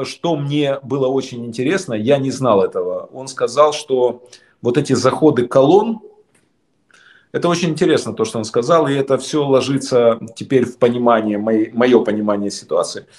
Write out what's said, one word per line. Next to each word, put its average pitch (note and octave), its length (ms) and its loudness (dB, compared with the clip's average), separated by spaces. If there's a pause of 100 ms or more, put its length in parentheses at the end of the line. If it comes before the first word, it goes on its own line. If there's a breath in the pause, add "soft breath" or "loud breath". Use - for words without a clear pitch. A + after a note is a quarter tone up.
что E3 320 -4
мне C#3+ 480 -2
было C3 240 -2
очень B2+ 380 -4
интересно, B2+ 500 -4
я B2 240 2
не C3+ 100 -4
знал A#2 320 2
этого, G2 500 -4
он C3 160 -16
сказал, C3+ 460 0
что B2 540 -2 (340 soft breath)
вот A#2+ 160 0
эти D3 160 0
заходы B2+ 540 2
колонн, G3 540 4 (1300 soft breath)
это E3 140 -2
очень E3+ 220 0
интересно, D3+ 440 0
то, A2 120 -2
что A#2 140 -6
он G#2+ 40 -6
сказал, C#3+ 460 0
и C#3 40 -2
это C3+ 240 0
всё C#3+ 300 -4
ложится B2+ 720 2 (160)
теперь B2 300 0
в B2 120 -8
понимание, A#2 600 2
мои-, A2 340 -2
моё A#2+ 320 4
понимание G#2 480 -2
ситуации. - 540 -6 (140)